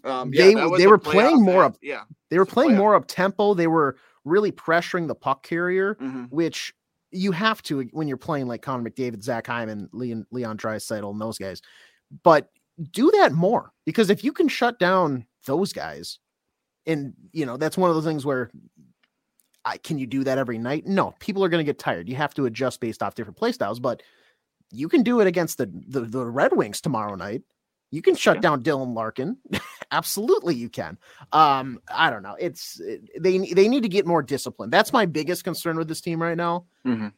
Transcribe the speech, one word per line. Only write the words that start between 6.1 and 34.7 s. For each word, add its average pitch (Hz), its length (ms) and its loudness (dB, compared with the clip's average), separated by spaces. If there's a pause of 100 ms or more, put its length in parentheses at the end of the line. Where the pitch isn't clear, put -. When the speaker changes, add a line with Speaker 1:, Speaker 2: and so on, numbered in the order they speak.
Speaker 2:
which 151 480 -4 (380)
you 185 200 -2
have 214 320 0
to 143 180 -4 (100)
when 156 160 -6
you're 131 100 -6
playing 139 300 -4
like 117 140 -8
Connor 123 280 -6
McDavid, 113 340 -8
Zach 117 240 -6
Hyman, 107 460 -8
Leon, 113 380 -8
Leon 113 260 -8
Draisaitl, 107 540 -8
and 107 100 -10
those 110 180 -8
guys. 95 220 -10 (600)
But 156 260 6 (420)
do 269 200 4
that 403 220 6
more, 180 400 0 (120)
because 180 240 2
if 208 140 2
you 285 80 0
can 320 160 2
shut 240 320 0
down 175 460 2 (200)
those 160 280 -2
guys, 78 460 -10 (680)
and, 147 280 -4 (200)
you 160 120 -2
know, - 120 -8
that's 156 200 -2
one 185 120 4
of 160 60 2
those 156 100 -2
things 151 200 -2
where 127 240 -2 (1160)
I, 104 120 -6
can - 200 -8
you 131 100 -6
do 131 160 -2
that 131 140 0
every 123 200 -2
night? 131 300 -4
No, 185 320 0
people 196 240 -2
are 180 60 2
gonna 165 140 2
get 143 160 -2
tired. 90 280 -4
You 127 80 -6
have 147 200 -4
to 139 100 -2
adjust 120 340 -4
based 113 240 -6
off 101 120 -6
different 107 220 -10
play 233 140 -2
styles, 113 280 -4
but 123 220 -4 (680)
you 226 160 -8
can 269 160 4
do 240 160 2
it 196 80 6
against 170 300 0
the, 123 80 -2 (220)
the, 131 140 -4
the 117 240 -6
Red 139 300 2
Wings 117 240 0
tomorrow 107 360 -4
night. 101 260 -8 (500)
You 151 120 -8
can 370 120 4
shut - 220 4
Speaker 1:
Yeah. 214 40 -4
Speaker 2:
down 147 220 2
Dylan 135 320 0
Larkin. 127 400 -4 (160)
<laughs> - 400 -8
Absolutely, 202 640 0
you 120 140 -8
can. 90 280 -10 (360)
Um, 135 480 4 (100)
I 151 200 2
don't 107 100 -8
know. 98 180 -12
It's, - 400 -8
it, - 300 -10 (120)
they, 185 180 2 (120)
they 196 160 6
need 254 160 2
to 220 60 -2
get 185 160 0
more 170 160 2
discipline. 123 480 -8
That's 190 240 2